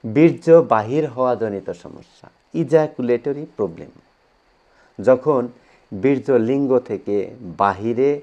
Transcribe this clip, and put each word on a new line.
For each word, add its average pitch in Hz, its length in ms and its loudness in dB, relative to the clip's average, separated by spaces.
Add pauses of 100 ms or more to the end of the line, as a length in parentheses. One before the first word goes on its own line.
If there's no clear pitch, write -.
বীর্য 135 420 2 (280)
বাহির 117 300 0 (100)
হওয়া 127 180 -2 (100)
জনিত 101 260 -6 (140)
সমস্যা, - 440 -20 (280)
ইজাকুলেটরি 143 920 0 (100)
প্রবলেম, 80 380 -8 (1040)
যখন 127 420 2 (520)
বীর্য 123 360 -2 (200)
লিঙ্গ 139 220 -2 (200)
থেকে 101 260 -4 (420)
বাহিরে 110 520 0 (120)